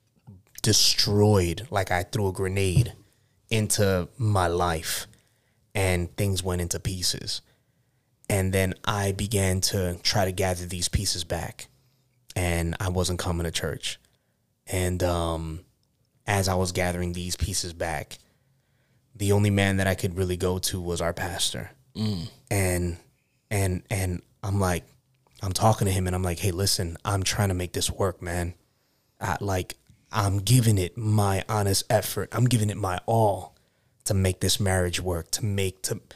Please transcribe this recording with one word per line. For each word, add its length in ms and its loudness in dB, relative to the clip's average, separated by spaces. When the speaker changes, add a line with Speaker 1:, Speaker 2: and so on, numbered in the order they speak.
Speaker 1:
destroyed, 1080 4
like, 220 -2
I 120 0
threw 240 -2
a 60 0
grenade 600 2
into 580 2
my 300 4
life 600 -2
and 440 0
things 260 -2
went 180 -2
into 180 -4
pieces. 600 -4
And 240 0
then 220 2
I 280 0
began 500 0
to 400 0
try 240 2
to 60 0
gather 340 -2
these 240 -4
pieces 340 -2
back, 440 -8
and 440 0
I 100 -4
wasn't 300 0
coming 240 -2
to 80 -4
church. 480 -6
And, 380 -2
um, 560 -2
as 220 2
I 80 0
was 160 0
gathering 420 -2
these 220 -6
pieces 360 -4
back, 460 -6
the 160 2
only 200 6
man 260 4
that 80 2
I 80 2
could 240 -4
really 200 0
go 200 0
to 240 -4
was 200 -4
our 120 -2
pastor. 560 -6
Speaker 2:
Mm. 340 -4
Speaker 1:
And, 480 0
and, 400 0
and 320 -2
I'm 180 -2
like, 260 0
I'm 100 0
talking 320 4
to 60 2
him 160 0
and 80 0
I'm 80 0
like, 160 -2
"Hey, 120 0
listen, 540 0
I'm 160 0
trying 280 0
to 40 0
make 200 -4
this 180 -2
work, 320 -2
man. 320 -4
I, 180 -2
like, 360 -2
I'm 280 2
giving 400 4
it 180 -4
my 500 2
honest 420 0
effort. 420 0
I'm 140 2
giving 260 2
it 60 -6
my 280 -4
all 500 2
to 80 0
make 260 2
this 200 0
marriage 400 0
work, 320 -4
to 140 -4
make, 380 -2
to 160 -6